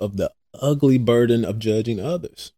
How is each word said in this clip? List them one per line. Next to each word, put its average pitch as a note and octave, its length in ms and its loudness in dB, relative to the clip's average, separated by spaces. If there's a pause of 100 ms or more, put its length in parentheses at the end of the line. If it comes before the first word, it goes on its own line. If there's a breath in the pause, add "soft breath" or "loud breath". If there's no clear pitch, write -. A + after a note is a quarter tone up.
of G2+ 160 -6
the - 160 -2 (280)
ugly C#3+ 380 2
burden A#2 460 2
of G#2 160 -4
judging G#2+ 400 -2
others, - 580 -8